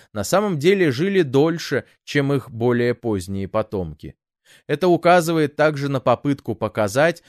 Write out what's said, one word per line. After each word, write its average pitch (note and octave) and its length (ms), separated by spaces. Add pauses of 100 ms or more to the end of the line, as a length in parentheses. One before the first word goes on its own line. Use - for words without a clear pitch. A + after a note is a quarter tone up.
(120)
на G#2 120
самом G3 340
деле F3 320
жили F#3 320
дольше, D3 640 (180)
чем C#3 300
их C#3 180
более A#2+ 440
поздние G2 520
потомки. F2+ 680 (500)
Это D3+ 220
указывает E3 680
также D3 340
на C3+ 100
попытку B2+ 540
показать, A2+ 760